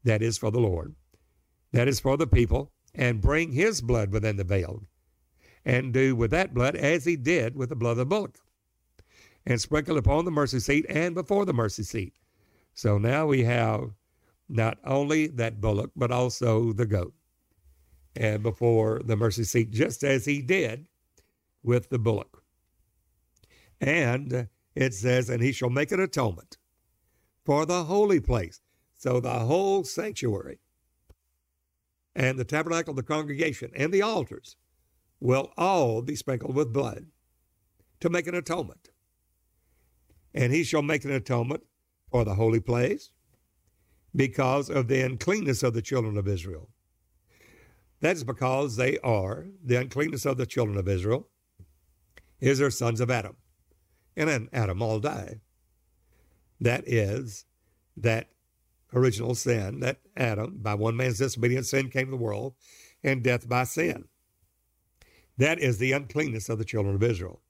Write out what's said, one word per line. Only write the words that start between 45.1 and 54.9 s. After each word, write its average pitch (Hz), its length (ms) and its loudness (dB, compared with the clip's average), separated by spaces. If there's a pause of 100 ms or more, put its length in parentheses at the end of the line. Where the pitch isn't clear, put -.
of 120 120 2
the 117 80 -2
children 113 340 -2
of 101 120 0
Israel." 90 420 -6 (1300)
That 170 160 2
is 143 80 -8
because 131 520 -2
they 127 220 0
are, 113 500 -2 (140)
the 123 140 2
uncleanness 135 500 -2
of 135 100 0
the 127 100 -2
children 107 300 -2
of 95 120 -2
Israel 98 420 0 (1120)
is 131 180 2
their 139 120 2
sons 117 300 -2
of 123 100 0
Adam. 113 260 -4 (800)
And 156 140 0
then 123 240 -2
Adam 104 300 0
all 110 180 0